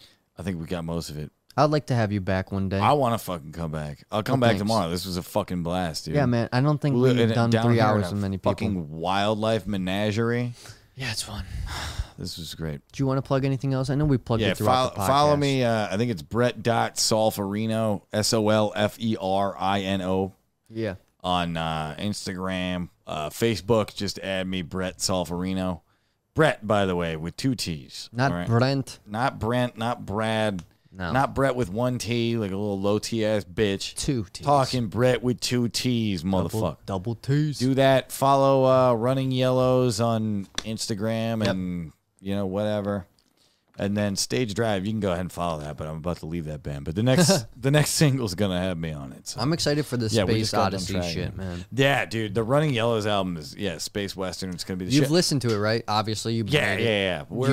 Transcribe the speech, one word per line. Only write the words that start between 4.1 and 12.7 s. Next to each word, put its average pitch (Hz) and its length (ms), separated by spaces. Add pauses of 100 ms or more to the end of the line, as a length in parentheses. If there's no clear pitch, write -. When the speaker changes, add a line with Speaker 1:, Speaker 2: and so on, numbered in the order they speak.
Speaker 1:
I'll 104 120
come 131 180
Speaker 2:
Well, 120 80
Speaker 1:
back 110 80
Speaker 2:
thanks. 98 60
Speaker 1:
tomorrow. 104 260
This 87 160
was 90 120
a 90 60
fucking 90 400
blast, 85 440
dude. 80 80
Speaker 2:
Yeah, 143 120
man. 117 260
I 123 80
don't 147 200
think 143 140
Speaker 1:
We 123 80
Speaker 2:
we've 127 140
Speaker 1:
live 117 140
in, 113 40
Speaker 2:
done 117 160
Speaker 1:
down 113 140
Speaker 2:
three 120 100
Speaker 1:
here 117 100
in 107 60
Speaker 2:
hours 101 200
Speaker 1:
a - 40
Speaker 2:
with 101 80
many 98 160
people. 123 140
Speaker 1:
fucking 92 380
wildlife 101 760
menagerie. 107 880 (400)
Speaker 2:
Yeah, 117 160
it's 107 120
fun. 101 220 (220)
Speaker 1:
<sighs> - 180 (340)
This 92 180
was 80 180
great. 78 280 (100)